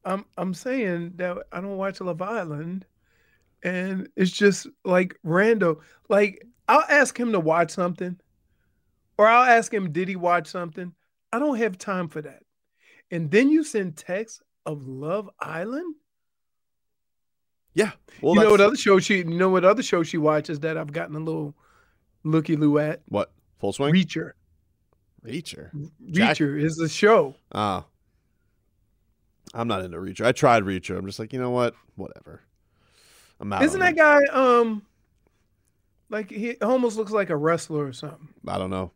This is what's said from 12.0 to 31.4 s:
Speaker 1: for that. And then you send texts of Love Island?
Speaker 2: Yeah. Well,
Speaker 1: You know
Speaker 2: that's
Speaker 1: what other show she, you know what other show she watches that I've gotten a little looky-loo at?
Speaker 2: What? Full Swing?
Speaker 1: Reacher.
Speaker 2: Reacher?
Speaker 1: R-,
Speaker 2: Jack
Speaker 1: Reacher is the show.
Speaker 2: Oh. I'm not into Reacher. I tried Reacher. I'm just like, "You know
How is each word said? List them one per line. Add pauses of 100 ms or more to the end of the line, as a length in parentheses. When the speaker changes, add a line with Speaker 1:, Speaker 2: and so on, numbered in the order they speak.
Speaker 1:
for
that. (680)
And
then
you
send
texts (240)
of
Love (100)
Island? (1800)
Speaker 2:
Yeah. (300)
Well,
Speaker 1:
You
know
Speaker 2:
that's
Speaker 1:
what
other
show
she,
you
know
what
other
show
she
watches
that
I've
gotten
a
little (680)
looky-loo
at?
Speaker 2:
What? (280)
Full
Swing?
Speaker 1:
Reacher. (920)
Speaker 2:
Reacher?
Speaker 1:
R-, (180)
Speaker 2:
Jack
Speaker 1:
Reacher
is
the
show. (180)
Speaker 2:
Oh. (1700)
I'm
not
into
Reacher.
I
tried
Reacher.
I'm
just
like,
"You
know